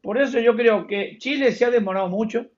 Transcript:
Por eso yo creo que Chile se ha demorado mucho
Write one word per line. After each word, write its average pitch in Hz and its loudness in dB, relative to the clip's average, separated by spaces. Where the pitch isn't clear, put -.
Por 214 -4
eso 262 0
yo 226 4
creo 220 2
que 202 -6
Chile 277 0
se - 0
ha 240 0
demorado 196 0
mucho 220 -4